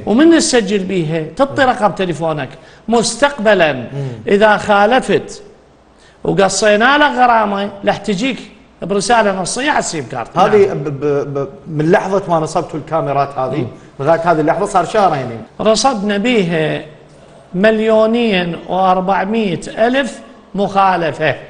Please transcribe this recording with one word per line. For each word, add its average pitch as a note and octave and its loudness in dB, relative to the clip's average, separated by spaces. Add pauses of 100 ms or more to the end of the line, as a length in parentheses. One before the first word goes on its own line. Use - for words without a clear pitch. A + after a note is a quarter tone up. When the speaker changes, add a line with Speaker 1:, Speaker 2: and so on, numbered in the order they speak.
Speaker 1:
ومن D4 6
السجل G#3+ 2
بيها E3+ -4 (120)
تعطي C#4 0
Speaker 2:
مم. B3+ 4
Speaker 1:
رقم G#3 0
تليفونك. D#3 -4 (400)
مستقبلًا A3 2
Speaker 2:
مم. B2 -8 (380)
Speaker 1:
إذا G#3 4
خالفت G#3 0 (840)
وقصينا G#3 2
له B3+ 2
غرامة، G#3 0 (160)
راح G3+ 2
تجيك G#3+ -4 (440)
برسالة G3+ 0
نصية B3 -4
على B3+ 2
السيم D#3 -4
كارت. B2 -6
Speaker 2:
هذه G3+ 6
Speaker 1:
نعم. F3 -4
Speaker 2:
ب-، D3 -6
ب-، C#3+ -2
ب-، C#3 -4 (200)
من D#3 0
لحظة F#3+ 0
ما E3 0
نصبتوا D#3 -4
الكاميرات C#3 -2
هذه C3 -4
Speaker 1:
مم. C3 -4 (340)
Speaker 2:
لغاية E3 2
هذه E3 2
اللحظة D#3+ 0
صار F#3+ 0
شهرين. C3+ 0 (180)
Speaker 1:
رصدنا G#3 0
بيها F3 0 (680)
مليونين A3 2 (120)
وأربعمية F#3 0 (180)
ألف B3 0 (340)
مخالفة. F3+ 0 (140)